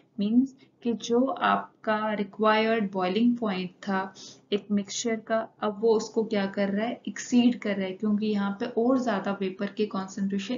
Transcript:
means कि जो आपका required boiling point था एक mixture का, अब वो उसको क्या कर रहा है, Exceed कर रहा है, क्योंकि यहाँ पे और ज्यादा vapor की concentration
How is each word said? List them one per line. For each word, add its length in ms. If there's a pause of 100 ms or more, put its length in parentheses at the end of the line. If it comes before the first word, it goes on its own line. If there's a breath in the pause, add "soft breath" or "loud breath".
(200)
means 300 (340 loud breath)
कि 100
जो 320
आपका 880
required 760
boiling 460
point 320
था 440 (400 loud breath)
एक 180
mixture 440
का, 320 (140)
अब 180
वो 160
उसको 280
क्या 220
कर 240
रहा 160
है, 220
Exceed 520
कर 160
रहा 100
है, 60
क्योंकि 340
यहाँ 260
पे 140
और 380
ज्यादा 380
vapor 260
की 180
concentration 720